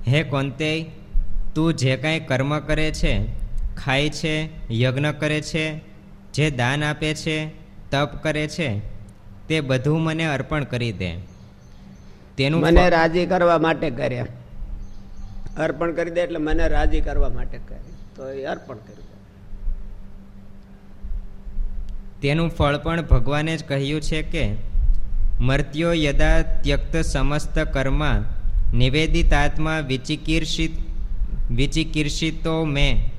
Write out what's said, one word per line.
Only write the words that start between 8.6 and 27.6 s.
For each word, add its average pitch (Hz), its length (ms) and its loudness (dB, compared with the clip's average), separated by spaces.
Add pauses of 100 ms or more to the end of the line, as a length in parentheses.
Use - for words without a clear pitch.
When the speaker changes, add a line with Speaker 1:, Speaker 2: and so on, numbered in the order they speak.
Speaker 1:
તે 156 120 0
બધું 139 400 0
મને 160 260 -2
અર્પણ 139 380 -2
કરી 120 280 -4
દે. 87 240 -6 (1200)
તેનું 147 240 2
Speaker 2:
મને 170 260 6
Speaker 1:
ફ- 175 60 6
Speaker 2:
રાજી 165 340 2
કરવા 175 320 4
માટે 160 320 0
કરે. 123 340 -4 (1300)
અર્પણ 160 340 -4
કરી 170 180 -4
દે 170 100 -2
એટલે 170 180 -4
મને 156 300 2
રાજી 151 320 4
કરવા - 280 4
માટે 123 300 -2 (100)
કરે. - 100 -14 (380)
તો 135 120 -14
એ 135 160 -10
અર્પણ 156 300 -8
કર્યું. - 320 -20 (3250)
Speaker 1:
તેનું 160 280 0
ફળ 147 280 0
પણ 160 260 -4
ભગવાને 143 540 2
જ 160 80 -8
કહ્યું 139 360 -2
છે 156 220 -2
કે 147 280 0 (920)
મર્ત્યો 143 520 2
યદા 151 500 6
ત્યક્ત - 540 2
સમસ્ત 143 640 2
કર્મા 139 680 2 (500)